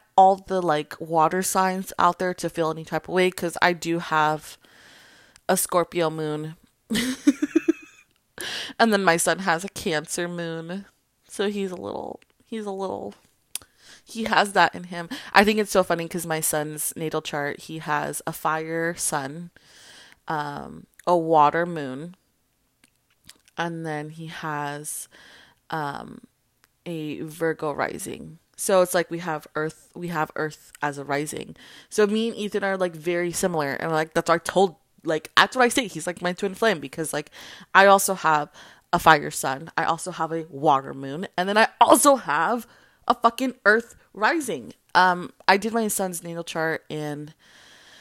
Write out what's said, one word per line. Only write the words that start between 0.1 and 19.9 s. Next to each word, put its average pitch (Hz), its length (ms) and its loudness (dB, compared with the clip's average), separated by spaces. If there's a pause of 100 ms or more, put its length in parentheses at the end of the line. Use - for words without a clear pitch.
all 190 200 10
the, 190 240 -4
like, 156 380 0
water 160 440 2
signs 190 560 0
out 175 200 4
there 180 160 -2
to 170 160 -6
feel 160 200 -2
any 160 140 -8
type 160 240 -6
of 165 60 -4
way, 185 160 4
'cause 175 320 -6
I 175 100 2
do 165 260 -4
have 156 600 -2 (880)
a 185 80 2
Scorpio 170 540 0
moon. 156 460 -6 (340)
<laughs> 226 60 0 (1800)
And 226 140 4
then 196 120 2
my 170 120 6
son 170 240 0
has 180 240 0
a 196 40 -10
Cancer 170 580 -4
moon. 170 600 -8 (420)
So 208 220 -2
he's 196 200 -4
a 180 60 -10
little, - 440 -10 (260)
he's 220 180 -10
a 202 60 -8
little, 196 440 -8 (880)
he 220 220 -10
has 202 300 2
that 175 200 4
in 175 100 -12
him. 175 240 -10 (260)
I 202 100 8
think 214 140 4
it's 208 120 -2
so 190 120 6
funny 170 260 -2
'cause 170 180 -6
my 160 140 -2
son's 151 560 -4
natal 156 240 -4
chart, 147 400 -6
he 160 180 -12
has 147 480 -4
a 165 60 -4
fire 165 640 -4
sun, 151 540 -6 (760)